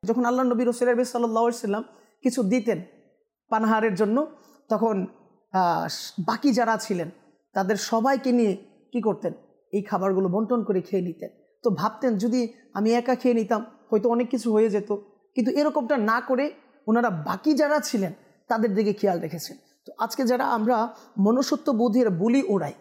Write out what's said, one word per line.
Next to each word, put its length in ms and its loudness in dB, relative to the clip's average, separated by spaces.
যখন 200 0
আল্লাহ 200 2
নবী 200 2
রসুল 240 0
আরবি 160 2
সাল্লাল্লাহু 420 0
আলাইহি 160 -2
সাল্লাম 220 -4
কিছু 200 0
দিতেন 400 0
পানাহারের 460 0
জন্য, 320 0
তখন, 380 0
আহ, 360 0
বাকি 260 0
যারা 240 2
ছিলেন 340 -4
তাদের 240 -2
সবাইকে 560 0
নিয়ে 240 2
কি 80 -2
করতেন? 320 -2
এই 100 -2
খাবারগুলো 460 0
বন্টন 360 0
করে 160 0
খেয়ে 220 -4
নিতেন। 280 -10
তো 80 2
ভাবতেন, 480 -2
যদি 340 0
আমি 200 2
একা 200 0
খেয়ে 200 2
নিতাম 300 0
হয়তো 180 2
অনেক 220 0
কিছু 220 -2
হয়ে 180 4
যেত, 220 -2
কিন্তু 180 0
এরকমটা 440 0
না 240 0
করে 340 -2
ওনারা 240 2
বাকি 440 -2
যারা 260 2
ছিলেন 320 -2
তাদের 260 0
দিকে 180 2
খেয়াল 280 0
রেখেছেন। 360 -10
তো 120 -20
আজকে 260 -2
যারা 200 2
আমরা 500 0
মনুষ্যত্ব 540 2
বোধের 380 2
বুলি 380 2
ওড়াই 320 0